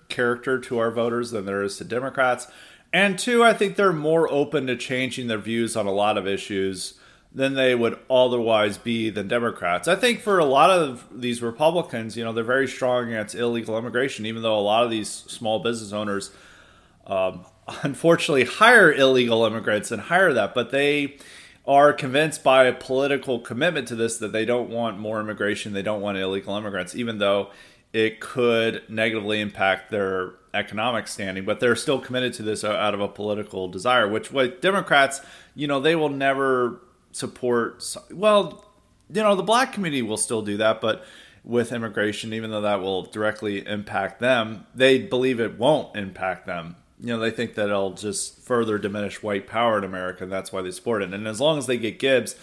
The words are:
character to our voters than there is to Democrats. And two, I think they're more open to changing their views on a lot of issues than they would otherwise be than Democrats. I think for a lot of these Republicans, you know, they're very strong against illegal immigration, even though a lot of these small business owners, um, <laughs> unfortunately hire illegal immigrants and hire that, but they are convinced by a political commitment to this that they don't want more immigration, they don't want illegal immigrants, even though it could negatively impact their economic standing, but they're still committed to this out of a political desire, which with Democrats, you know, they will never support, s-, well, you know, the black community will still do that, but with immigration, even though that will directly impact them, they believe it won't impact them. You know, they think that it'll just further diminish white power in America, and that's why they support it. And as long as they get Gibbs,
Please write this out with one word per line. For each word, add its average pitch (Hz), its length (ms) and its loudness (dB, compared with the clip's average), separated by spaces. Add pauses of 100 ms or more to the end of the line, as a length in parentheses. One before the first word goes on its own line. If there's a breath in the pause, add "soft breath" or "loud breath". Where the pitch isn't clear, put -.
character 123 520 0
to 123 180 -4
our 113 140 0
voters 120 400 -2
than 101 140 -6
there 98 180 -2
is 98 140 -6
to 95 60 -12
Democrats. 123 640 -2 (460 loud breath)
And 190 260 2
two, 240 240 2
I 226 120 8
think 196 200 -2
they're 196 180 4
more 156 380 2
open 143 380 0
to 123 80 -2
changing 127 500 -4
their 110 120 -2
views 113 380 -2
on 104 100 0
a 95 60 0
lot 104 240 2
of 95 120 -2
issues 95 680 -4 (380 soft breath)
than 135 220 -2
they 131 200 4
would 117 240 0 (100)
otherwise 113 680 4
be 113 320 -2
than 98 160 -4
Democrats. 98 600 -2
I 185 80 2
think 233 240 0
for 196 180 2
a 160 60 4
lot 143 260 6
of 147 400 0
these 120 320 -6
Republicans, 120 760 -2
you 117 60 -4
know, 113 100 -4
they're 113 120 -2
very 131 240 2
strong 123 400 0
against 107 260 -6
illegal 113 420 -2
immigration, 120 480 -2
even 113 180 -6
though 110 140 2
a 104 60 2
lot 110 220 4
of 117 80 0
these 107 180 -4
small - 480 -4
business 110 340 -6
owners, 104 380 -4 (800 loud breath)
um, 92 360 -2 (220)
<laughs> - 160 -12
unfortunately 143 600 2
hire 214 480 8
illegal 127 520 4
immigrants 107 460 0
and 104 120 -6
hire 175 300 4
that, 104 220 0
but 120 160 -2
they 143 460 0 (500 loud breath)
are 143 260 8
convinced 147 520 0
by 131 220 8
a 123 80 4
political 135 680 -2
commitment 139 480 -2
to 120 80 -8
this 113 220 -2
that 104 140 -6
they 110 120 0
don't 120 240 0
want 113 300 -4
more 107 200 -4
immigration, 104 540 -4
they 98 100 -4
don't 104 200 -4
want 101 160 -4
illegal 95 380 -4
immigrants, 98 380 -6
even 117 240 -6
though 101 320 2 (420 loud breath)
it 110 280 0
could 113 680 0
negatively 107 520 -2
impact 95 500 -2
their 95 440 -2 (180)
economic 104 560 -4
standing, 95 360 -6
but 104 160 -4
they're 120 140 4
still 135 240 -2
committed 127 360 -4
to 113 80 -12
this 107 200 -4
out 104 320 0
of 101 60 -4
a 101 80 -2
political 101 580 -6
desire, 107 400 2
which 107 240 -4
with 127 300 0
Democrats, 170 600 2 (340 loud breath)
you 143 120 -6
know, 139 140 -2
they 160 160 4
will 151 140 0
never 135 720 0 (320)
support, 120 640 -2
s-, - 180 -10 (160)
well, 196 520 2 (480)
you 208 100 0
know, 208 120 4
the 185 80 0
black 240 300 2
community 151 300 -2
will 107 140 -4
still 110 260 -2
do 104 160 -4
that, 110 220 2
but 110 240 -2 (400 loud breath)
with 120 280 0
immigration, 110 600 -2
even 110 180 -6
though 107 120 -4
that 104 200 0
will 95 220 0
directly 107 640 -4
impact 101 540 -6
them, 113 540 -2
they 131 240 6
believe 123 420 -2
it 95 180 -4
won't 127 380 2
impact 92 500 -6
them. 85 300 -10 (240)
You 117 80 -8
know, 117 100 -2
they 113 140 0
think 113 240 -6
that 104 120 0
it'll 98 240 0
just - 480 -8
further 110 380 0
diminish 101 440 -6
white 101 240 -4
power 113 300 0
in 98 80 -2
America, 92 400 -8
and 92 80 -10
that's 95 200 -8
why 95 100 -6
they 92 80 -8
support 107 320 -4
it. 90 100 -6
And 104 160 -8
as 110 120 -6
long 151 180 2
as 123 80 -6
they 127 100 0
get 107 220 -6
Gibbs, 127 440 0